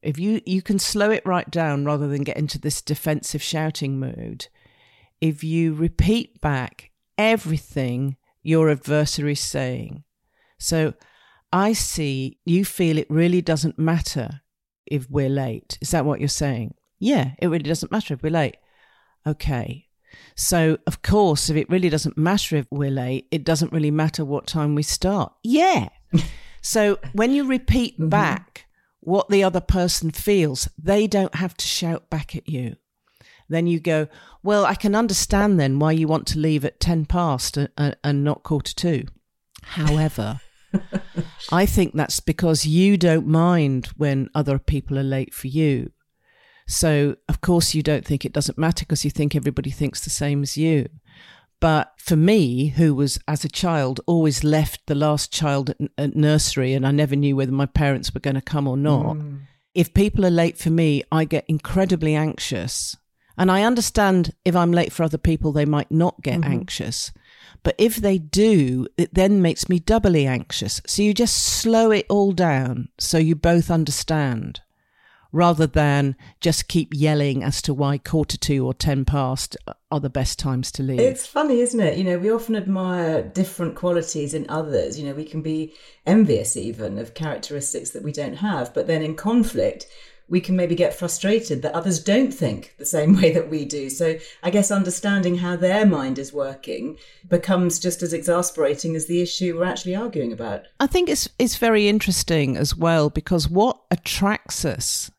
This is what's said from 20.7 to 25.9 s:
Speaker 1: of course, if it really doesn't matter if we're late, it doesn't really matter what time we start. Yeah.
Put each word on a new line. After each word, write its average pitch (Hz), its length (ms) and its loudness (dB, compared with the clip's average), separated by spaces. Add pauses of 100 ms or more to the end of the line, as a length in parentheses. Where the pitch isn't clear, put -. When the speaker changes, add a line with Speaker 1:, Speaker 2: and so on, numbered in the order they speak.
Speaker 1:
of - 160 -6
course, 190 480 2
if 151 60 2
it 151 140 -2
really 180 180 2
doesn't 151 300 -2
matter 170 380 0
if 139 140 -2
we're 143 200 -2
late, 131 400 -4
it 156 140 -2
doesn't 160 280 0
really 151 180 0
matter 156 340 0
what 139 220 -4
time 151 280 -2
we 151 80 0
start. 180 500 -2 (100)
Yeah. 294 460 2 (240)